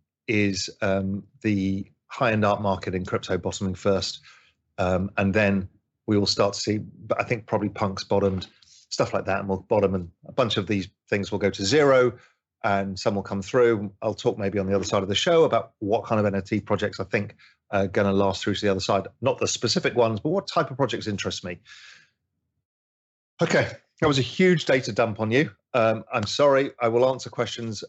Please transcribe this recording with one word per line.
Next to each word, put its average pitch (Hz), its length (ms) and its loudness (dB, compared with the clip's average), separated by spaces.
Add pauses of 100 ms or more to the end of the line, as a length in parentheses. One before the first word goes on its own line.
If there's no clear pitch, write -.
(260)
is, 101 440 0 (100)
um, 98 420 0 (200)
the 98 480 -2 (160)
high-end 110 380 0
art 104 180 2
market 95 320 -2
in 92 100 -4
crypto 95 320 -4
bottoming 92 380 -4
first. 95 460 -2 (580)
Um, 92 380 0
and 98 180 2
then 98 340 2 (380)
we 107 120 2
will 101 80 2
start 101 280 2
to - 60 -8
see, 107 180 -2
but - 420 -6
I 107 40 -4
think 113 220 -4
probably 104 220 -2
punk's 98 360 -4
bottomed, 98 420 0 (420)
stuff - 240 -2
like 98 140 -4
that, 98 140 -2
and 98 80 -6
we'll 95 100 -2 (100)
bottom, 98 260 2
and 90 140 -4 (180)
a - 60 -18
bunch 120 240 0
of 98 100 -2
these 98 220 -2 (220)
things 101 200 -2
will 101 80 -4
go 98 120 0
to 98 140 -4
zero, 131 480 4 (500)
and 98 360 -2
some - 180 -2
will 98 60 -2
come 98 200 -6
through. 117 580 2
I'll 107 140 -4
talk - 240 -2
maybe 101 200 -2
on 95 80 0
the 98 80 2
other 92 100 0
side 98 180 0
of 95 60 -4
the 101 60 -2
show 165 300 4
about 113 360 0
what 104 240 0
kind 110 160 0
of 104 60 2
N 98 80 0
F 95 100 -2
T 110 160 -2
projects 101 400 -2
I 95 40 -6
think 101 320 -4 (360)
are 98 160 2
gonna 98 240 2
last 98 300 2
through 104 120 -2
to - 100 -4
the 101 60 2
other 95 100 0
side. 95 260 -2 (140)
Not 123 180 0
the 92 100 -2
specific 123 460 -2
ones, 113 260 2
but 151 100 -2
what 190 160 -2
type 156 240 -2
of 131 60 -10
projects 117 300 -2
interest - 380 -6
me. 90 140 -10 (1800)
Okay, 139 260 2 (320)
that 160 60 2
was 143 120 2
a 131 40 2
huge 180 420 2
data 131 280 2
dump 110 280 0
on 107 100 0
you. 143 200 2 (240)
Um, 110 380 2
I'm 117 140 -2
sorry, 139 440 4 (100)
I 120 80 2
will 120 220 4
answer 127 180 -6
questions, 113 600 -6